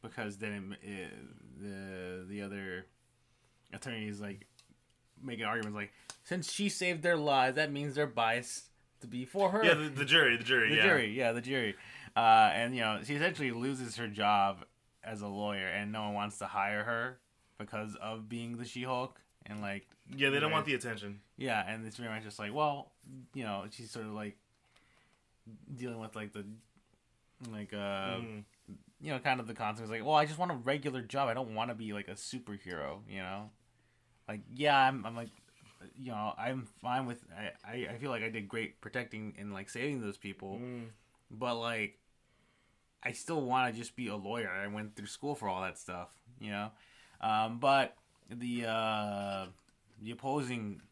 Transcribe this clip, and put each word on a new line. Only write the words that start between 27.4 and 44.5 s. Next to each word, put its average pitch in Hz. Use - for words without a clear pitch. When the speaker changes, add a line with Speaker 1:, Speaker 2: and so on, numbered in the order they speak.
Speaker 1:
like, 104
uh, 98
Speaker 2:
Mm. 110
Speaker 1:
you 151
know, 135
kind 131
of 113
the 113
concept 110
is 107
like, 113
"Well, 151
I 151
just 151
want 175
a 147
regular 131
job. 135
I 113
don't 117
wanna 117
be, 107
like, 101
a -
superhero," 98
you 98
know? 98
Like, 107
yeah, 143
I'm, 131
I'm, 117
like, 117
you 127
know, 107
I'm 123
fine 127
with, 120
I, 104
I, 113
I 117
feel 135
like 117
I 113
did 107
great 113
protecting 110
and, 104
like, 98
saving 135
those 101
people, 98
Speaker 2:
Mm. 120
Speaker 1:
but, 120
like, 117
I 117
still 160
wanna 127
just 117
be 120
a 104
lawyer. 104